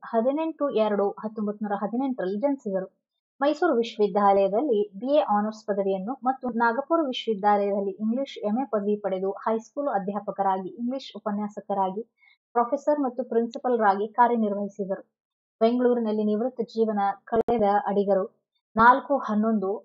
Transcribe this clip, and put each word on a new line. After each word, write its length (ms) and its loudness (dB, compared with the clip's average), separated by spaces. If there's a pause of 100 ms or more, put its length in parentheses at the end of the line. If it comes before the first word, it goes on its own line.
ಹದಿನೆಂಟು 680 -2
ಎರಡು 400 0
ಹತ್ತೊಂಬತ್ತು 540 -6
ನೂರ 120 -4
ಹದಿನೆಂಟರಲ್ಲಿ 640 -4
ಜನಿಸಿದರು. 680 -4 (360)
ಮೈಸೂರು 340 2
ವಿಶ್ವವಿದ್ಯಾಲಯದಲ್ಲಿ 1200 2
ಬಿ 160 -2
ಎ 60 6
ಆನರ್ಸ್ 460 -2
ಪದವಿಯನ್ನು 460 -2 (120)
ಮತ್ತು 240 -2
ನಾಗಪುರ 580 0
ವಿಶ್ವವಿದ್ಯಾಲಯದಲ್ಲಿ 840 0
English 480 -4
ಎಂ 220 -2
ಎ 100 -2
ಪದವಿ 260 0
ಪಡೆದು 340 -2
ಹೈಸ್ಕೂಲ್ 580 -4
ಅಧ್ಯಾಪಕರಾಗಿ, 800 -2
English 480 -8
ಉಪನ್ಯಾಸಕರಾಗಿ, 840 -4 (500)
professor 480 0
ಮತ್ತು 240 -2
ಪ್ರಿನ್ಸಿಪಲ್‌ರಾಗಿ 840 0
ಕಾರ್ಯನಿರ್ವಹಿಸಿದರು. 920 0 (580)
ಬೆಂಗಳೂರಿನಲ್ಲಿ 640 2
ನಿವೃತ್ತ 360 -2
ಜೀವನ 380 -2 (260)
ಕಳೆದ 380 0 (240)
ಅಡಿಗರು 580 0 (320)
ನಾಲ್ಕು 420 6
ಹನ್ನೊಂದು 680 0